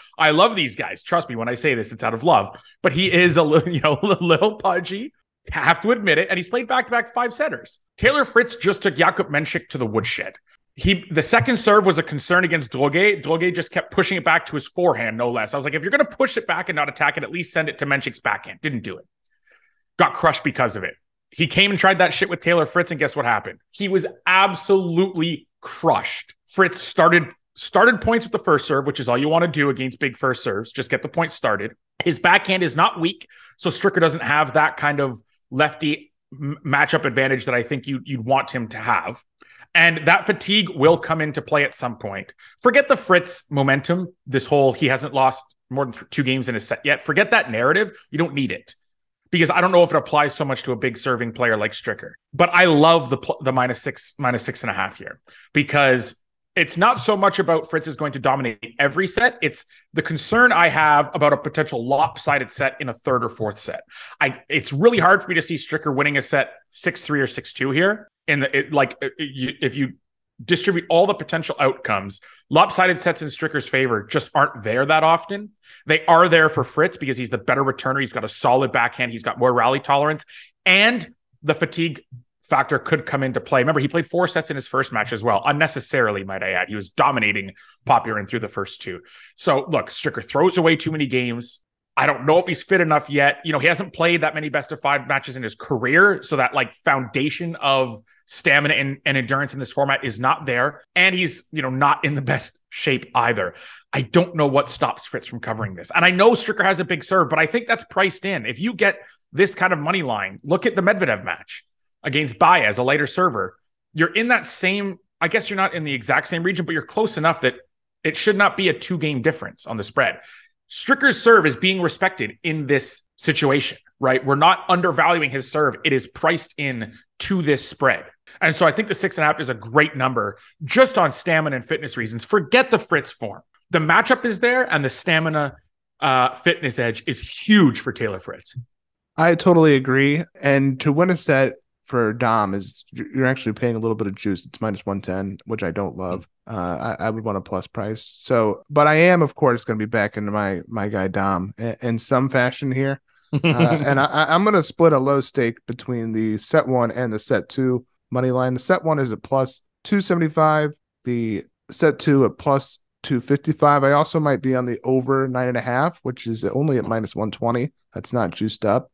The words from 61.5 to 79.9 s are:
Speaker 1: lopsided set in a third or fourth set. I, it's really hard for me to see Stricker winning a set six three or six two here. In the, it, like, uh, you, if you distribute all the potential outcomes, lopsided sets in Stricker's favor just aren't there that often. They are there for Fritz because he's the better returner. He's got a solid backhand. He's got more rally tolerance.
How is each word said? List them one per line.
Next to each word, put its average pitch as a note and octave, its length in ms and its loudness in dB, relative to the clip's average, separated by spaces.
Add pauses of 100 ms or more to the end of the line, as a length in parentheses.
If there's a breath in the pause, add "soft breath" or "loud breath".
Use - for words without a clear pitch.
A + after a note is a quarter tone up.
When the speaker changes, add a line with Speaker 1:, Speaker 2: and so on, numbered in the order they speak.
Speaker 1:
lopsided C#3 640 0
set C3+ 300 -4
in C#3 80 -8
a A2+ 60 -6
third B2+ 280 -2
or A2+ 60 -4
fourth G#2 320 -8
set. - 220 -10 (380 loud breath)
I, C3+ 280 -2
it's - 240 -4
really G#3+ 260 4
hard F#3 240 4
for - 60 -14
me F3 80 -2
to D#3+ 60 0
see E3+ 120 -6
Stricker C#3+ 400 -4
winning C#3+ 220 0
a C3 60 0
set C3+ 280 -2 (200)
six - 320 -6
three D3 180 -2
or C3 80 0
six - 240 -10
two C3+ 180 -4
here. F#3+ 380 0 (180)
In C#3+ 140 0
the, C3+ 180 0
it, C#3 140 -4
like, C#3 300 0
uh, C#3 60 -4 (100)
you, C3+ 340 -6 (100)
if C3+ 140 -2
you C3+ 180 -4 (500)
distribute E3+ 460 0
all F3 160 4
the G3+ 80 0
potential - 460 -6
outcomes, G#2 600 -2 (300 soft breath)
lopsided F3+ 500 4
sets E3 220 -2
in D3+ 60 -8
Stricker's D3 400 -6
favor B2 340 0
just - 320 -4
aren't C3 300 0
there A#2 200 0
that D#3 200 4
often. G3 460 0 (360 soft breath)
They D#3+ 200 0
are F3 220 8
there D#3+ 200 6
for D3 160 -2
Fritz F3 320 -2
because C3+ 200 -6
he's A#2 140 -8
the A#2+ 80 -4
better C3 240 0
returner. C3+ 380 -2
He's B2+ 120 -6
got A#2 120 -6
a A2 40 -6
solid C3 440 2
backhand. A#2+ 400 -2
He's A2+ 100 -10
got - 160 -6
more B2+ 140 2
rally B2 280 2
tolerance. D3 440 0 (420 loud breath)